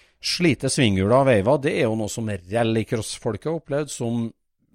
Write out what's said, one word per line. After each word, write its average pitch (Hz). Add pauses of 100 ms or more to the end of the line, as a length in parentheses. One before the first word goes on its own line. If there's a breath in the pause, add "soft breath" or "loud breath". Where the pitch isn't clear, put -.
(240 soft breath)
slite -
svinghjula 107
av 135
veiva, 123
det 151
er 170
jo 110
noe 110
som 113
rallycross-folk 110
har 160
opplevd, 143
som, 117 (420)